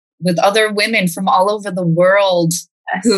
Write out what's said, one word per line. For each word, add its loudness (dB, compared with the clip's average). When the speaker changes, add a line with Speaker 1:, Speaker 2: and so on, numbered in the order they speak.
Speaker 1:
with -2
other 2
women -2
from -4
all 2
over -6
the -4
world 2
Speaker 2:
Yes. -6